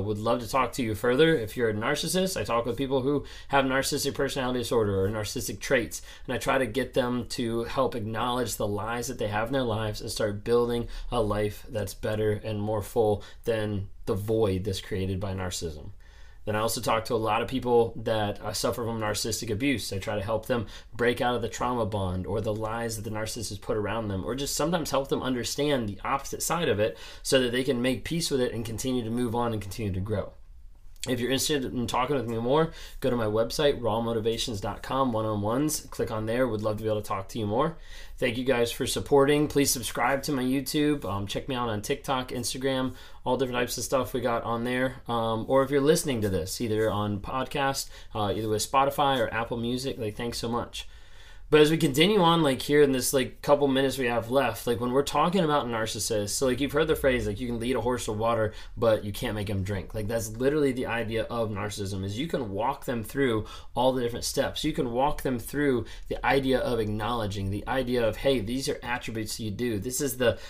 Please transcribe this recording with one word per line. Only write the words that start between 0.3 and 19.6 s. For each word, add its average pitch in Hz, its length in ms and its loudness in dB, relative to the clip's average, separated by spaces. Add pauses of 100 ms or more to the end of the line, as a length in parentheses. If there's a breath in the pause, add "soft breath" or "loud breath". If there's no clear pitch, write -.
to 107 60 -8
talk 127 260 2
to 135 100 -2
you 110 100 0
further. 131 420 6
If 110 220 -2
you're 117 140 2
a - 20 0
narcissist, 156 640 0
I 107 40 0
talk 117 240 0
with 113 100 -2
people 135 240 0
who 143 240 0 (220 loud breath)
have 139 180 4
narcissistic 135 480 0
personality 127 460 -2
disorder 107 440 2
or 98 60 2
narcissistic 107 500 -4
traits, - 440 0 (240 loud breath)
and 127 80 -4
I - 20 -2
try 135 220 2
to 127 80 0
get 123 260 -2
them 123 360 0
to 117 340 -2
help 127 320 0
acknowledge 113 640 -2
the 110 100 0
lies 110 400 -4
that 127 100 -6
they 110 120 -2
have 107 180 0
in 131 60 -4
their 131 100 2
lives 107 360 -2
and 110 120 -6
start 104 320 -2
building 120 460 2 (220 loud breath)
a 120 100 0
life 104 480 0
that's 104 260 -4
better 107 380 0
and 104 280 -4
more 104 220 0
full 107 400 2 (220 loud breath)
than 107 420 0 (180)
the 120 80 2
void 101 500 2
that's 98 160 -2
created 92 400 -2
by 95 140 -4
narcissism. 87 560 -6 (560 soft breath)
Then 107 120 0
I - 20 0
also 113 220 0
talk 113 240 0
to 127 80 -2
a - 20 4
lot 110 260 2
of 117 60 -4
people 120 460 4 (100)
that, 107 380 0
uh, 104 100 -6
suffer 117 320 -2
from 113 160 -4
narcissistic 107 500 -2
abuse. 113 440 0